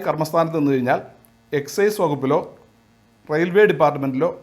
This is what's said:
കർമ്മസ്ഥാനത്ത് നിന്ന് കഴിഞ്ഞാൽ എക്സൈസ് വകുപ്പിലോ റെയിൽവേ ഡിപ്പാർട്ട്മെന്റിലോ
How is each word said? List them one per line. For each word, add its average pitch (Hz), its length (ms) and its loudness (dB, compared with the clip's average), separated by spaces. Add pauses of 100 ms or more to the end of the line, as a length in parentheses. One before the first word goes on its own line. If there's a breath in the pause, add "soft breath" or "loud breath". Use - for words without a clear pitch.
കർമ്മസ്ഥാനത്ത് 160 520 -2
നിന്ന് 143 120 2
കഴിഞ്ഞാൽ 131 280 0 (600)
എക്സൈസ് 208 420 -2
വകുപ്പിലോ 143 360 0 (960)
റെയിൽവേ 175 400 4
ഡിപ്പാർട്ട്മെന്റിലോ 143 580 0 (140)